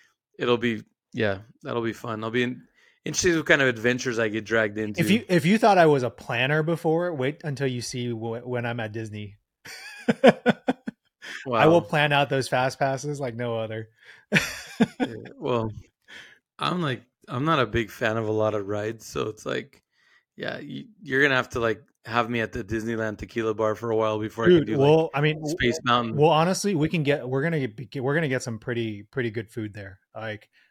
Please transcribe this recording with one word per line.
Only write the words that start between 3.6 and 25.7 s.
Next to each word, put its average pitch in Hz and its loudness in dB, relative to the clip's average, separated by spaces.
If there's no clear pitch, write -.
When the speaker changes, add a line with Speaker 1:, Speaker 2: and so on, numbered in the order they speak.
Speaker 1:
of 135 4
adventures 123 0
I 113 2
get 107 -4
dragged 110 0
into. 107 -2
Speaker 2:
If - 4
you, 220 4
if 175 4
you 202 4
thought 214 6
I 175 8
was 143 6
a 123 -2
planner 135 0
before, 165 0
wait 143 -4
until 143 -4
you 123 -4
see 123 -6
wh-, 113 -6
when 123 -4
I'm 120 -4
at 110 -6
Disney. 104 -10
<laughs> - 2
Speaker 1:
Wow. 123 2
Speaker 2:
I 143 8
will 170 8
plan 151 2
out 143 4
those 135 0
fast 131 0
passes 135 -2
like 127 -6
no 117 -4
other. 110 -6
<laughs> 190 4
Speaker 1:
Yeah, 120 -4
well, 123 0
I'm, 170 -2
like, 131 -4
I'm 127 -4
not 160 2
a 120 2
big 107 -2
fan 113 -2
of 113 -2
a 107 -2
lot 107 0
of 101 -4
rides, 107 -6
so 131 -4
it's 104 -12
like, - -8
yeah, - -8
you, 143 -12
you're 135 0
gonna 139 4
have 123 0
to, 127 -4
like, 113 0
have 117 0
me 120 -2
at 110 -4
the 123 -6
Disneyland 110 -4
tequila 110 -4
bar 107 0
for 117 -6
a 110 0
while 110 2
before 110 -4
I - 10
Speaker 2:
Dude, 175 8
Speaker 1:
can 110 -2
do, 143 2
Speaker 2:
well, 151 6
Speaker 1:
like, 165 -4
Speaker 2:
I 139 -2
mean, 156 2
w-, 151 -8
Speaker 1:
Space 131 0